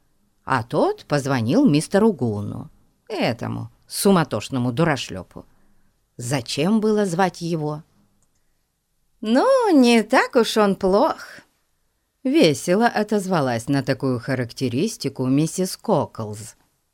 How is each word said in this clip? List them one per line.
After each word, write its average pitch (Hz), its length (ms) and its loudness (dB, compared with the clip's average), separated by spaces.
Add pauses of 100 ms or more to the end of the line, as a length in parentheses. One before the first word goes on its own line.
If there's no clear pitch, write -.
(440)
а 127 200 -2
тот 294 420 -2
позвонил 135 600 0
мистеру 196 480 4
Гуну, 110 560 -6 (400)
этому 117 640 -4 (160)
суматошному 135 840 0
дурашлепу. 127 720 -4 (720)
Зачем 143 640 -2
было 208 260 2
звать 180 360 -2
его? 156 420 -6 (1400)
«Ну, 427 440 4
не 240 320 6
так 349 320 2
уж 226 220 2
он 202 180 2
плох», - 640 0 (840)
весело 233 640 2
отозвалась 180 800 -2
на 139 160 0
такую 127 360 -2
характеристику 131 1080 -4
миссис 160 520 0
Коклз. 110 800 -4 (380)